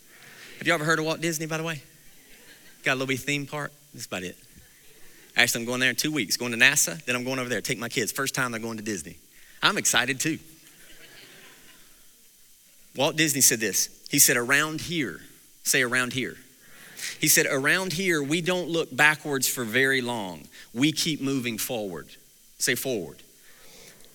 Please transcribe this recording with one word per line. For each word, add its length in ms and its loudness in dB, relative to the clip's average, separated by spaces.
Have 80 -6
you 80 4
ever 100 0
heard 140 4
of 60 -2
Walt 160 -2
Disney, 260 -2
by 120 -4
the 40 -4
way? 180 -6
Got 120 2
a 20 2
little 100 -2
bit 140 0
theme 260 -2
park. 240 -8
That's 120 -12
about 180 -8
it. 120 -10
Actually, 240 4
I'm 60 -4
going 120 -2
there 120 2
in 60 -4
two 140 0
weeks. 260 0
Going 140 -4
to 80 -4
nasa, 460 4
then 100 -2
I'm 80 -2
going 160 -2
over 100 -4
there. 120 -2
Take 180 -4
my 100 -6
kids. 220 -2
First 240 -4
time 160 -2
they're 100 -6
going 180 -6
to 40 -12
Disney. 340 -8
I'm 160 2
excited, 440 2
too. 180 -2
Walt 220 2
Disney 240 4
said 180 4
this. 300 0
He 120 2
said, 160 6
"Around 460 2
here." 380 -4
Say, 180 2
"Around 300 0
here." 260 -6
He 60 2
said, 200 6
"Around 480 2
here, 280 2
we 180 0
don't 280 0
look 260 -2
backwards 540 4
for 160 -2
very 360 2
long. 480 -6
We 200 2
keep 280 0
moving 380 -2
forward." 480 -6
Say, 180 0
"Forward." 460 -6